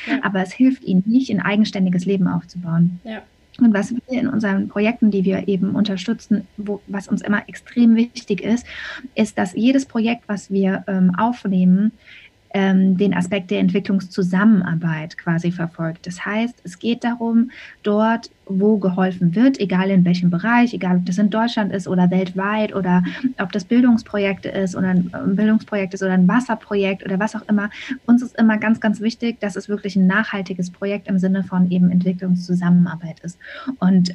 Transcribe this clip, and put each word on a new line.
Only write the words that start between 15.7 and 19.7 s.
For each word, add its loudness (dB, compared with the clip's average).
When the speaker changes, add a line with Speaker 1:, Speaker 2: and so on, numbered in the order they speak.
Speaker 2:
Das -12
heißt, -4
es -18
geht -4
darum, 0
dort, 0
wo 2
geholfen 0
wird, 4
egal 0